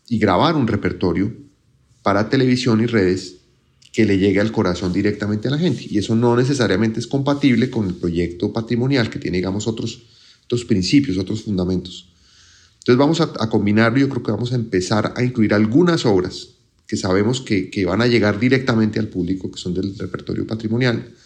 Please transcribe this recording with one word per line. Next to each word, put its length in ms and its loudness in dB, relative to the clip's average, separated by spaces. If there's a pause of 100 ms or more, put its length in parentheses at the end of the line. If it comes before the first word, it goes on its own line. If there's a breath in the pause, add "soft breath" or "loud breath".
y 120 0
grabar 360 4
un 120 2
repertorio 680 -2 (680)
para 280 0
televisión 520 2
y 40 2
redes 520 0 (540)
que 140 2
le 120 2
llegue 220 2
al 140 0
corazón 400 -2
directamente 560 -2
a 20 -2
la 60 0
gente. 320 0
Y 80 -2
eso 180 0
no 220 4
necesariamente 640 0
es 80 -6
compatible 600 2
con 180 -2
el 80 -4
proyecto 580 -2
patrimonial 560 0
que 100 -10
tiene, 180 -4
digamos, 300 -4
otros, 360 -6 (420 soft breath)
otros 180 -4
principios, 540 2
otros 260 -4
fundamentos. 680 -4 (680 soft breath)
Entonces 180 4
vamos 240 2
a, 100 -2 (120)
a 60 0
combinarlo 480 2
y 40 4
yo 80 2
creo 140 -6
que 80 -4
vamos 200 -4
a 40 -2
empezar 600 -2
a 80 -2
incluir 300 2
algunas 520 4
obras 440 0 (360)
que 120 -4
sabemos 420 0
que, 300 -4
que 160 -4
van 160 0
a 60 2
llegar 320 2
directamente 600 2
al 80 -2
público, 420 -4
que 80 -16
son 160 -6
del 240 -4
repertorio 480 -8
patrimonial, 680 -2 (120 soft breath)